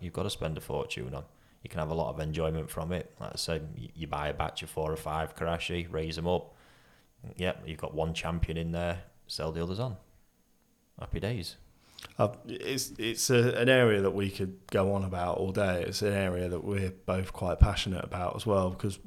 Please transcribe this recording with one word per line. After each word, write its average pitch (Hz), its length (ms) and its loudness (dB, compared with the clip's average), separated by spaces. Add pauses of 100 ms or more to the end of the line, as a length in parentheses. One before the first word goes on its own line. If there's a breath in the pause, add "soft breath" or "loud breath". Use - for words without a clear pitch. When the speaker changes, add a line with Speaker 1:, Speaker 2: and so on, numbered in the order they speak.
Speaker 1:
you've 90 120 -8
gotta 98 180 -2
spend 78 280 -4
a - 20 -8
fortune 67 540 -6
on. 69 100 -8 (380 soft breath)
You - 80 -12
can 87 100 -6
have 78 100 -2
a 82 40 0
lot 76 160 0
of 76 100 -4
enjoyment 80 500 0
from 82 220 -4
it. 85 260 -4
Like - 140 -8
I - 40 -12
said, 78 400 -2
y-, - 180 -10
you 80 120 -8
buy 73 220 -2
a 73 60 -2
batch - 280 -4
of 78 80 -12
four 78 220 -2
or 80 40 -2
five 78 380 -4
Karashi, 85 560 -2
raise 80 280 -4
'em 82 100 -2
up. 85 260 0 (840 soft breath)
Yep, 90 300 -2
you've 78 140 -8
got 76 140 -6
one 80 200 0
champion 82 440 -4
in 82 140 -2
there, 87 300 -2 (240)
sell 80 240 -6
the 82 120 -4
others 95 180 -4
on. 110 160 -6 (1040)
Happy - 220 -6
days. 98 360 -2 (640 loud breath)
Speaker 2:
Uh, 107 100 4 (180)
it's, 123 520 -4
it's 110 320 0
a, 120 280 6
an 120 100 6
area 120 340 8
that 95 80 6
we 98 200 2
could 92 280 -4 (100)
go 98 240 4
on 95 120 2
about 90 340 0
all 92 140 0
day. 95 340 2
It's - 160 -4
an 104 100 4
area 90 380 2
that 87 120 -2
we're 95 280 0 (160)
both 95 260 0
quite 87 260 0
passionate 98 460 4
about 90 320 -4
as - 100 -6
well, 95 240 4
because 95 360 -4